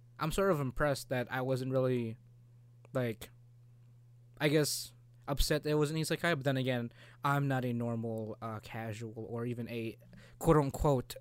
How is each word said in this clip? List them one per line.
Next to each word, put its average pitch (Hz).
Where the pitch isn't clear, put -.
I'm 156
sort 196
of 151
impressed 139
that 123
I 127
wasn't 131
really, 127
like, 123
I 151
guess, 151
upset 151
that 151
it -
was 151
an 160
isekai, 165
but 131
then 139
again, 123
I'm 143
not 127
a 123
normal, 113
uh, 113
casual 113
or 117
even 117
a 113
quote-unquote 143